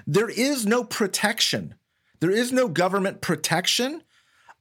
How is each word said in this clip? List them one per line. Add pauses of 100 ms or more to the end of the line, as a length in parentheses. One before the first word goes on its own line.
there
is
no
protection. (440)
There
is
no
government
protection (600)